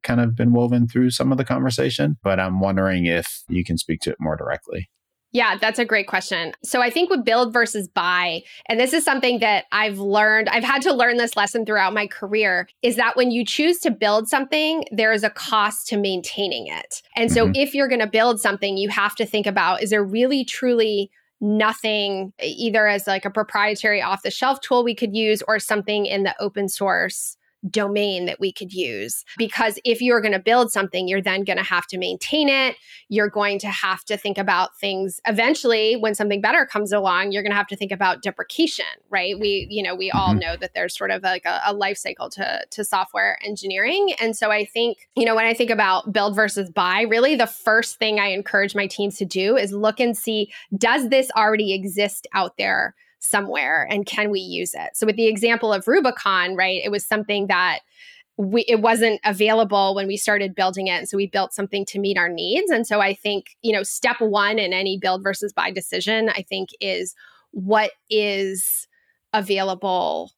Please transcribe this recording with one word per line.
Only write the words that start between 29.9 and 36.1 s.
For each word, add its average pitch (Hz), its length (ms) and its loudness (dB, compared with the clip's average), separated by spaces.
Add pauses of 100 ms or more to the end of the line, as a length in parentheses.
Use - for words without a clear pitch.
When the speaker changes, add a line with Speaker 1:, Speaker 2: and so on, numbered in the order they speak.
Speaker 2:
you're 240 180 4
gonna 202 180 0
build 233 340 4
something, 185 360 -2
you're 190 140 -2
then 190 220 -2
gonna 190 180 -2
have 180 260 -2
to 185 100 -10
maintain 185 500 -2
it. 269 280 2 (320)
You're 208 220 2
going 202 300 0
to 208 80 -8
have 190 360 -4
to 208 120 -4
think 202 220 -4
about 185 400 0
things. 190 480 -4
Eventually, 226 680 2
when 220 180 0